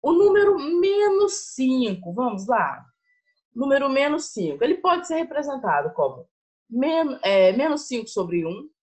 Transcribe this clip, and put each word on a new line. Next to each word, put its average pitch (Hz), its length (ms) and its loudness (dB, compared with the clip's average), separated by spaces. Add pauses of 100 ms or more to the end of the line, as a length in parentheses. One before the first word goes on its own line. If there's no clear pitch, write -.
O 294 120 0
número 403 440 6 (220)
menos 403 540 2 (220)
cinco, 240 600 -2
vamos 208 320 -4
lá. 170 400 -2 (680)
Número 269 380 0
menos 294 360 0
cinco, 160 360 -4
ele 320 140 2
pode 349 320 0
ser 320 80 -4
representado 269 760 -4
como 135 360 -4 (420)
men-, 285 540 0
é, 190 280 6
menos 294 360 -2
cinco 233 180 -6
sobre 175 400 -4
um 233 240 -10 (120)